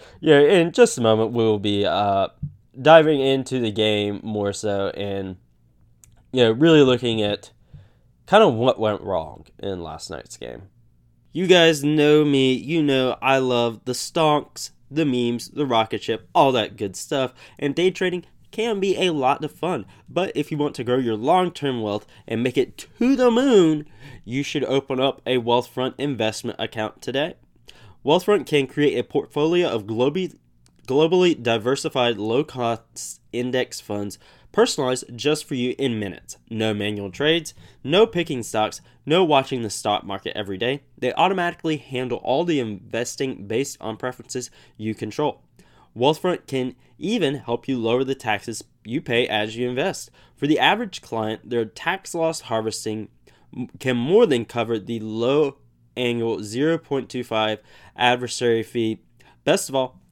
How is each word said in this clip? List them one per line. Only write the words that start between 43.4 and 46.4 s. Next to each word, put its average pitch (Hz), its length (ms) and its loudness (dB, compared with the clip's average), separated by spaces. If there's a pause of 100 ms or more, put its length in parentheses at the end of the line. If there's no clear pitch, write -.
based 135 340 -4
on 110 160 -8
preferences - 540 -10 (260)
you 110 180 -6
control. 117 480 -4 (540)
Wealthfront 156 500 0